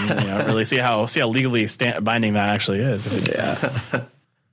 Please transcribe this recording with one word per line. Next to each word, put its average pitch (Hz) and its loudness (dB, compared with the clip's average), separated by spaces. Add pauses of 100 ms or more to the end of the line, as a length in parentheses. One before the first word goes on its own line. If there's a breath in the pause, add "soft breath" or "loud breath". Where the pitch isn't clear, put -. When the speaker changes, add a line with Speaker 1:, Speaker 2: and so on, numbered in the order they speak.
(200)
Speaker 1:
you - 0
know, 101 -2
really 113 2
see 135 2
how, 117 2
see 160 0
how 135 2
legally 120 2
sta-, 120 0
binding 113 2
that 101 2
actually 98 0
is. 110 0
Speaker 2:
Yeah. - -2 (520)